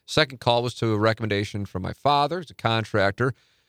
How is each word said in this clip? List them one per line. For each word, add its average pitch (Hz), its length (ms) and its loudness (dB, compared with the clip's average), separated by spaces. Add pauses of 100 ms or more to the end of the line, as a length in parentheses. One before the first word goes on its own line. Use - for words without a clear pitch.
Second 135 320 -2
call 120 240 2
was 123 120 -4
to 113 180 0
a 104 40 2
recommendation 104 720 0
from 92 160 -8
my 90 100 -6
father, 147 460 0
who's 170 100 -14
a - 60 -20
contractor, 113 800 0 (340)